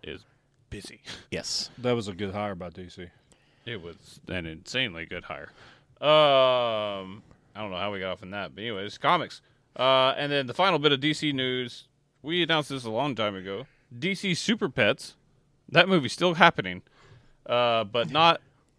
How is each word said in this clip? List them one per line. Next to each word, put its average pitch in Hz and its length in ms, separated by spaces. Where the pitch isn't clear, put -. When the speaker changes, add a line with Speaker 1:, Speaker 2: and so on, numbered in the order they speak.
Speaker 1:
is - 220
busy. - 300
Speaker 2:
Yes. - 480
Speaker 3:
That 123 140
was 117 160
a 104 60
good 95 180
hire 101 220
by 87 160
D 90 180
C. 90 180
Speaker 1:
It 113 160
was - 460
an 90 180
insanely 85 600
good 87 180
hire. 73 260
Um, 120 1200
I 101 60
don't 107 100
know 92 80
how 101 140
we 98 80
got 92 120
off 87 100
on 92 80
that, 95 240
but 98 80
anyways, 104 360
comics. 143 420
Uh, 131 420
and 143 160
then 139 140
the 120 80
final 180 240
bit 147 140
of 131 80
D 151 120
C 147 200
news, 127 520
we 170 200
announced 160 280
this 135 140
a 113 60
long 131 240
time 104 200
ago. 98 320
D 170 180
C 185 200
Super - 340
Pets, - 460
that 180 200
movie's 160 240
still 175 220
happening, 110 480
uh, 120 380
but 113 260
not 160 300